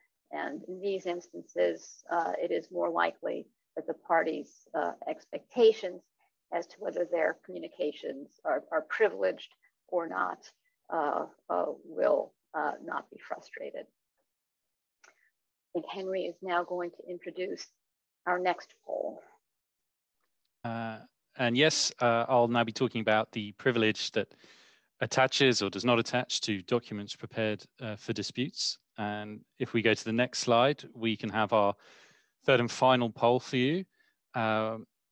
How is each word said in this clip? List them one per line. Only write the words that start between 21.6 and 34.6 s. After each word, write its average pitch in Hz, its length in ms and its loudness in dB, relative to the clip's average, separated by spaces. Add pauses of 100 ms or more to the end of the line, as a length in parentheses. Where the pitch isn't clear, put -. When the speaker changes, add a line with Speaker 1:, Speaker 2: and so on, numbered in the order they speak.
Speaker 2:
uh, 117 260 4
I'll 120 200 6
now 120 160 2
be 113 80 -2
talking 117 300 -2
about 107 300 2
the 104 220 -6
privilege 113 580 2
that - 220 -2 (680)
attaches 131 600 4
or 98 80 0
does 98 160 -6
not 120 140 6
attach - 420 -2
to 98 220 -4
documents 107 520 -4
prepared, 107 480 -4 (160)
uh, 110 160 -8
for - 160 -10
disputes. - 680 -4 (180)
And 104 440 -6 (180)
if - 140 -4
we 113 100 0
go 110 100 6
to - 100 0
the 113 80 -4
next 123 280 0
slide, 123 440 4 (120)
we 113 200 -2
can 110 140 -8
have 107 240 0
our 101 220 4 (720)
third 131 140 6
and 120 120 0
final 127 380 4
poll 120 300 4
for - 180 -4
you. 156 280 0 (480)
Um, 110 540 -2 (240)